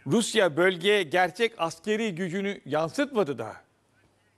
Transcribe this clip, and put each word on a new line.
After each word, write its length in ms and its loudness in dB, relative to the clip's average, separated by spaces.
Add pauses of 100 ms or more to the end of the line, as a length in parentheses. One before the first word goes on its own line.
Rusya 500 2
bölgeye 460 4
gerçek 560 0
askeri 560 -2
gücünü 520 -4
yansıtmadı 720 -2
daha. 180 -10 (800)